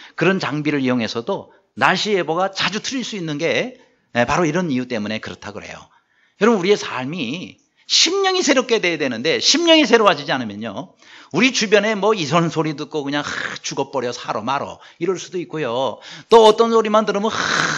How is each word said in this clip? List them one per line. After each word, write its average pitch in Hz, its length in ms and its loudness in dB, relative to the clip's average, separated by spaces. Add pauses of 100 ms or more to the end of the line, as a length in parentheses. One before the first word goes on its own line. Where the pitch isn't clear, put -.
(140)
그런 190 240 2
장비를 147 440 -2
이용해서도 127 720 -4 (200)
날씨 175 380 2
예보가 175 380 0
자주 190 320 -4
틀릴 254 200 -6
수 214 140 -10
있는 160 220 -6
게, 165 420 -2 (340)
예, 120 120 2
바로 156 180 0
이런 165 260 0
이유 127 160 -2
때문에 107 340 -6
그렇다 101 320 -14
그래요. 87 200 -14 (680)
여러분, 220 180 4
우리의 170 160 4
삶이 131 800 -8 (300)
심령이 370 560 0
새롭게 226 400 2
돼야 170 160 0
되는데 127 420 -2
심령이 320 460 4
새로워지지 185 460 2
않으면요, 113 600 -6 (380)
우리 233 200 2
주변에 214 420 2
뭐 202 180 2
이선 165 380 0
소리 156 260 -2
듣고 147 280 -8
그냥 143 200 -4
"하, - 380 -8
죽어버려, 135 500 -4
살아 120 300 -6
말어" 117 360 -6 (200)
이럴 175 200 -2
수도 165 200 -10
있고요. 131 600 -4 (300)
또 226 160 10
어떤 220 260 6
소리만 220 360 2
들으면 202 240 -2
"하, - 80 -6 (400)